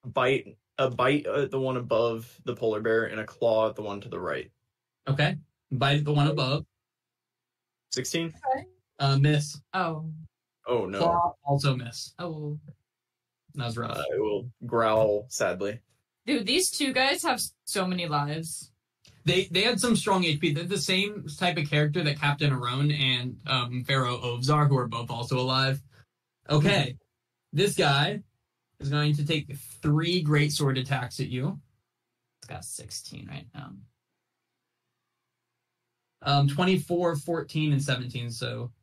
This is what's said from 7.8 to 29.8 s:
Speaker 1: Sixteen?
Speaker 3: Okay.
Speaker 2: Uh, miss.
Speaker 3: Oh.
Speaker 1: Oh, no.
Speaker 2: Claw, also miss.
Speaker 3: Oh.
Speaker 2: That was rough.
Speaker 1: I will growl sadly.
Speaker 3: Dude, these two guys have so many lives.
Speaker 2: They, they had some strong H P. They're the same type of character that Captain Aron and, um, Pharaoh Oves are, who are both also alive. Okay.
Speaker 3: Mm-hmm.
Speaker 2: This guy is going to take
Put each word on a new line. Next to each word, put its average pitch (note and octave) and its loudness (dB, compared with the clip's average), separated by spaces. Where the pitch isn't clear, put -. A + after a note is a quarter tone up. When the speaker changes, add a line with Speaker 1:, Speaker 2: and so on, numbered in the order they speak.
Speaker 1:
Sixteen? E3 -4
Speaker 3:
Okay. - -6
Speaker 2:
Uh, C#3 2
miss. D3 2
Speaker 3:
Oh. D#3+ -4
Speaker 1:
Oh, A2+ 0
no. F#2+ -6
Speaker 2:
Claw, - 2
also C#3 2
miss. A#2+ -10
Speaker 3:
Oh. D3+ -8
Speaker 2:
That C3+ -6
was A2+ -4
rough. - -4
Speaker 1:
I C#2+ -2
will G#2+ -2
growl A2 2
sadly. G2+ -2
Speaker 3:
Dude, A#3 0
these D#4+ 0
two C4+ -2
guys C4+ 0
have C4+ -2
so F#3+ -2
many F3+ -2
lives. D3+ -4
Speaker 2:
They, F#3 2
they F#3 2
had A#3 2
some A#3+ 4
strong F#3+ 2
H D#3 0
P. D#3+ 2
They're E3+ -4
the F#3 -2
same G3 -2
type F3 0
of D3 -2
character D3+ 2
that C#3+ 0
Captain C#3+ 2
Aron B2+ 0
and, B2+ -2
um, B2 -2
Pharaoh B2+ 0
Oves B2 -4
are, D3 4
who C#3 6
are A#2+ 0
both A#2+ -6
also A#2 -2
alive. C3 0
Okay. D3+ 6
Speaker 3:
Mm-hmm. - -14
Speaker 2:
This G3 4
guy E3 4
is C#3+ -4
going D3 2
to D3 0
take D3+ -2